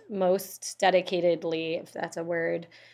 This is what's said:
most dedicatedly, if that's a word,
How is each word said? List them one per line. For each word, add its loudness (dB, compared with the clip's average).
most -2
dedicatedly, 2
if -20
that's -6
a -6
word, -2